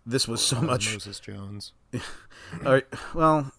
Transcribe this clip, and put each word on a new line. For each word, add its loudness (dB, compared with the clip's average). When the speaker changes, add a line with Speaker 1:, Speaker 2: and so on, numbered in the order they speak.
Speaker 1:
this 2
was -2
so 2
Speaker 2:
Oh, 0
Speaker 1:
much 2
Speaker 2:
Moses -8
Jones. -12
Speaker 1:
<laughs> -20
All 4
right, 6
well, 4